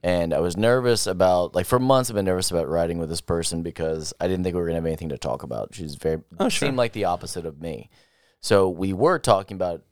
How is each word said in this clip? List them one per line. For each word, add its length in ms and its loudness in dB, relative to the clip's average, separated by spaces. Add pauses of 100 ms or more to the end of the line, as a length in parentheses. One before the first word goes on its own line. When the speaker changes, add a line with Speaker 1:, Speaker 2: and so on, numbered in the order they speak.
Speaker 1:
And 280 2
I 100 2
was 140 0
nervous 520 2
about, 480 2
like, 100 0
for 140 2
months 320 2
I've 40 -4
been 100 2
nervous 260 0
about 180 0
riding 300 0
with 100 -4
this 120 -6
person 420 -4
because 580 -6
I 60 0
didn't 160 0
think 120 -2
we 60 0
were 60 -2
gonna 100 0
have 80 -2
anything 240 -4
to 80 -6
talk 240 -6
about. 320 -8
She's 220 -10
very, 260 -2 (180)
Speaker 2:
Oh, 100 2
sure. 180 0
Speaker 1:
seemed 100 -2
like 160 0
the 120 -4
opposite 420 -4
of 140 -12
me. 280 -10 (520)
So 280 4
we 240 -2
were 240 4
talking 380 2
about 260 -4 (100)